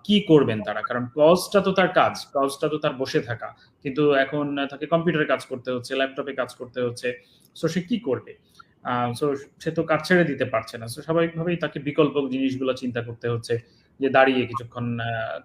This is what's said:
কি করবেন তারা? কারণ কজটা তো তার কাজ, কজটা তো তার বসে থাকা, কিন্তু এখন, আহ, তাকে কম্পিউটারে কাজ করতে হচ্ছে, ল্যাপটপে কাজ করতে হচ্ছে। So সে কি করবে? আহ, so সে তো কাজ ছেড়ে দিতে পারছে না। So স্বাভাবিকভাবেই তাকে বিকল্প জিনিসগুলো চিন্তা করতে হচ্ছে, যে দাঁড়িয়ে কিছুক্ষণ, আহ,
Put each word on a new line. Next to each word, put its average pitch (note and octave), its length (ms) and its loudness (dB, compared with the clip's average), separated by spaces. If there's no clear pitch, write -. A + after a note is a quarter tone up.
কি G#3 160 4
করবেন B2+ 440 4
তারা? G#2+ 180 -4
কারণ B2 340 -4
কজটা F3 460 6
তো F#3+ 100 0
তার F#3 160 2
কাজ, E3 460 2
কজটা C#3 360 0
তো D3+ 80 -2
তার D3 160 -2
বসে C3+ 260 -2
থাকা, A2+ 360 -8
কিন্তু C#3+ 300 2
এখন, C#3+ 440 0
আহ, C#3 100 -4
তাকে C#3 180 -10
কম্পিউটারে D#3+ 400 2
কাজ C3 200 -2
করতে B2+ 260 -8
হচ্ছে, B2 240 -4
ল্যাপটপে C3+ 380 -2
কাজ B2+ 220 -4
করতে B2 260 -8
হচ্ছে। B2 320 -4
So E3 60 0
সে F3 140 0
কি A3 180 -4
করবে? - 380 -4
আহ, A#2+ 400 -2
so C#3+ 120 0
সে D#3+ 120 -4
তো E3 120 -2
কাজ D#3 240 0
ছেড়ে F3 160 6
দিতে C3+ 220 0
পারছে A2+ 320 -4
না। A2+ 80 -10
So A#2+ 160 -10
স্বাভাবিকভাবেই E3 540 0
তাকে D#3 240 -6
বিকল্প C#3+ 500 2
জিনিসগুলো C3 440 0
চিন্তা B2 280 -4
করতে A#2 280 -8
হচ্ছে, A#2 300 -2
যে C3+ 100 2
দাঁড়িয়ে C3 360 6
কিছুক্ষণ, A#2+ 540 -6
আহ, A2+ 460 -6